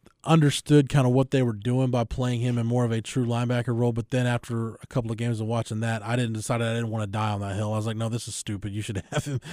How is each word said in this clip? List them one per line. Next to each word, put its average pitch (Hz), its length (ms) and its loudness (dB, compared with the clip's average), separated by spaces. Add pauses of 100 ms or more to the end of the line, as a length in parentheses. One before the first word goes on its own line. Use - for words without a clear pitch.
(240)
understood 147 640 6
kinda 135 180 4
what 131 220 4
they 131 140 4
were 117 100 2
doing 123 380 0
by 123 120 2
playing 123 380 -2
him 120 160 0
in 117 80 0
more 120 180 2
of 117 80 0
a 113 100 0
true 127 240 -2
linebacker 120 520 0
role, 120 140 2
but 113 180 -4
then 127 160 0
after 117 500 -2
a - 120 -20
couple 113 240 -2
of 107 60 -6
games 117 220 0
of 110 60 -2
watching 113 360 -2
that, 113 220 -2
I 117 120 -2
didn't 120 180 0
decide 117 300 -2
I 113 100 0
didn't 117 160 -2
wanna 110 180 -2
die 107 260 -2
on 101 80 -2
that 98 140 -4
hill. 107 180 -2
I 110 40 0
was 107 80 -2
like, 113 120 -4
"No, 113 120 -2
this 117 180 -6
is 104 80 -8
stupid. 101 380 -6
You 107 80 -4
should 101 260 -6
<laughs> - 40 -16
have - 140 -2
him, 139 140 -4 (140)